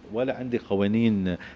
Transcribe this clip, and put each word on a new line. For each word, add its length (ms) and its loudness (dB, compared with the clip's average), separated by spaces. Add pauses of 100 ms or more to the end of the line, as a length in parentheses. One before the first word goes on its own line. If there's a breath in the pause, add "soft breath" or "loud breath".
(120)
ولا 240 -2
عندي 220 -4
قوانين 800 2 (200 loud breath)